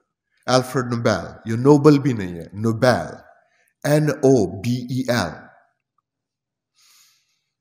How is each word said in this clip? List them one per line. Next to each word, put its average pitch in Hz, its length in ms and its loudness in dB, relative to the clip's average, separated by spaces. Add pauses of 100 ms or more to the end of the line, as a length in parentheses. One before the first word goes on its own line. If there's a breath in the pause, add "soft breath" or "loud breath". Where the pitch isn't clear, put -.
(500)
Alfred 127 360 0
Nobel, 117 480 -4 (140)
ये 113 100 -4
नोबल 143 420 6
भी 131 140 -2
नहीं 95 200 -8
है, 82 180 -14
Nobel, 110 680 -2 (680)
एन 151 240 2
ओ 123 520 2
बी 123 300 -4
ई 131 200 -6
एल। 92 380 -4 (2000 soft breath)